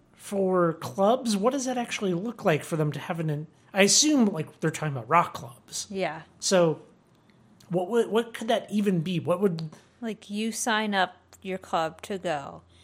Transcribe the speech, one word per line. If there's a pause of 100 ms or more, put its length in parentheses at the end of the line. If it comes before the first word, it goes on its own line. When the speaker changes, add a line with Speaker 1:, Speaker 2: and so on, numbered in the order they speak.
(140)
Speaker 1:
for
clubs.
What
does
that
actually
look
like
for
them
to
have
an,
in-, (260)
I
assume,
like,
they're
talking
about
rock
clubs.
Speaker 2:
Yeah. (180)
Speaker 1:
So (880)
what
would,
what
could
that
even
be?
What
would (300)
Speaker 2:
Like,
you
sign
up (240)
your
club
to
go. (220)